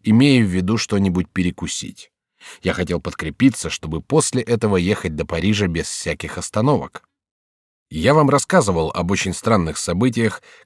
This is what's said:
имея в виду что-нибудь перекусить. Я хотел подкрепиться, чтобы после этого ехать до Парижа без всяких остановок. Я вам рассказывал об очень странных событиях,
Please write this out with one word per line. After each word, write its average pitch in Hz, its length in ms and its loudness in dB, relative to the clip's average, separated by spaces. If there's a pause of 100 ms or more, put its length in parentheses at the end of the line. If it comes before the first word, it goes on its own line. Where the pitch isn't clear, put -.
имея 123 400 6
в 104 60 4
виду 92 300 0
что-нибудь 95 520 0
перекусить. - 840 -6 (520)
Я 92 100 -2
хотел 87 280 -4
подкрепиться, 85 680 -2
чтобы 80 320 -8
после 139 400 -2
этого 110 360 0
ехать 87 380 -2
до 76 100 -6
Парижа 98 420 0
без 80 200 -4
всяких - 500 -8
остановок. 110 640 -2 (880)
Я 87 220 2
вам 151 160 4
рассказывал 101 600 4
об 87 200 -4
очень 92 220 -2
странных 85 440 0
событиях, 113 640 0 (240)